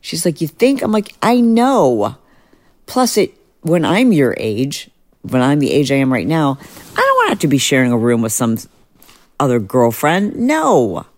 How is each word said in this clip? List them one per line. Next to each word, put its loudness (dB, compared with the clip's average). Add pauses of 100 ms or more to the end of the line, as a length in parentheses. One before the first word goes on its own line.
She's -8
like, -2
"You -4
think?" 0
I'm -2
like, -2
"I 2
know. 2 (720)
Plus, -2
it, 0 (280)
when 0
I'm 2
your 2
age, -6 (320)
when -2
I'm 2
the 0
age 0
I 2
am 0
right -2
now, -2
I -10
don't 2
want 2
to -2
have -4
to -2
be 2
sharing 0
a 0
room 0
with -4
some -4 (800)
other 0
girlfriend. 0
No. 0 (100)